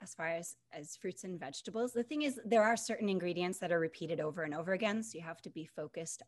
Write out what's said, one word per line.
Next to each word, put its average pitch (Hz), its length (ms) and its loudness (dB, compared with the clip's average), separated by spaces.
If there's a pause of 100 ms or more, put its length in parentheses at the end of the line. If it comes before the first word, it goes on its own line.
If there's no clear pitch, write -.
as 196 120 -12
far 165 140 -4
as, 165 280 -4 (160)
as 147 240 -10
fruits - 280 -6
and 185 160 -6
vegetables. 220 520 -4
The 240 120 0
thing 302 180 -2
is, 262 240 0
there 220 180 8
are 220 140 6
certain 214 320 0
ingredients 180 500 2
that 175 120 0
are 170 80 8
repeated 160 400 0
over 151 240 0
and 151 100 -2
over 165 200 0
again, 208 280 2
so 220 160 -8
you 165 60 -8
have 165 180 -8
to 190 80 -12
be 156 160 -8
focused 160 640 -8